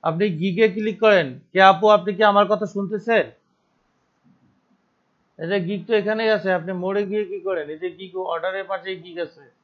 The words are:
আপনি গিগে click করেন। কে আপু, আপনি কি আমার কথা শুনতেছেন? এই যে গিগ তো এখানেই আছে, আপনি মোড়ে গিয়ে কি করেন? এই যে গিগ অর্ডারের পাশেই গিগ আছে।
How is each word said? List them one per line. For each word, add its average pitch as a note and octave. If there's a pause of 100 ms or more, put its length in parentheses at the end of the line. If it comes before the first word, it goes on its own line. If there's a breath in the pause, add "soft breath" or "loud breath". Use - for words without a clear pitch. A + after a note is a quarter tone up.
আপনি E3 (140)
গিগে F#3+
click G#3+
করেন। F#3 (240)
কে F#3 (120)
আপু, F#3 (120)
আপনি F#3+
কি G#3+
আমার G3+
কথা G#3
শুনতেছেন? G3+ (2250)
এই E3
যে G3+ (100)
গিগ G3
তো A#3 (100)
এখানেই A3
আছে, F3+ (100)
আপনি E3+ (120)
মোড়ে G3
গিয়ে G#3+
কি G3+
করেন? E3+
এই D#3
যে F3+
গিগ F#3 (200)
অর্ডারের F#3
পাশেই F#3+
গিগ E3+
আছে। D3 (200)